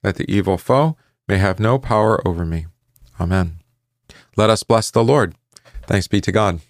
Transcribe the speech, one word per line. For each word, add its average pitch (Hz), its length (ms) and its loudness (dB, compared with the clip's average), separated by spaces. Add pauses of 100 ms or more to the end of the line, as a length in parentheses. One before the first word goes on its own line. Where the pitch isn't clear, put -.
that 98 120 -2
the - 160 -6
evil 95 260 0
foe 147 380 0 (320)
may 98 120 0
have 95 200 0
no 117 200 0
power 110 460 0
over 87 200 -2
me. 82 220 -6 (520)
Amen. 87 380 -2 (800)
Let 107 120 4
us 110 140 2
bless 113 280 0
the 117 120 2
Lord. 113 320 2 (520)
Thanks 98 200 0
be 101 140 0
to - 100 -4
God. 95 380 0